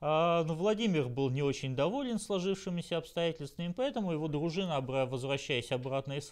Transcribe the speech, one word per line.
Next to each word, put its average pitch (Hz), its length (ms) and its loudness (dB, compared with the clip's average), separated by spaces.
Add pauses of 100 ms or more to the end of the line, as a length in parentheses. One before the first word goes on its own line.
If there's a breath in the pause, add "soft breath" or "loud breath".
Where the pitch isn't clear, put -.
А, 165 420 4
но 165 100 0
Владимир 185 560 2
был 131 200 0
не 131 120 0
очень 135 340 0
доволен 226 440 0
сложившимися 185 800 -2
обстоятельствами, 165 800 -4
поэтому 240 360 0
его 156 160 0
дружина, 160 500 0
обра-, 131 280 2
возвращаясь 135 680 -2
обратно 135 420 -2
из 147 180 -6